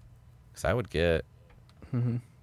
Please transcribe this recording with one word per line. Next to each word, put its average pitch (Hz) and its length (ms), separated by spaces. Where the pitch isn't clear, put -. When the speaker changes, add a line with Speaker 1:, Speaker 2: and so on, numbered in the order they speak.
Speaker 1:
'cause - 120
I 82 80
would 120 160
get, 82 360
Speaker 2:
Mm-hmm. 120 240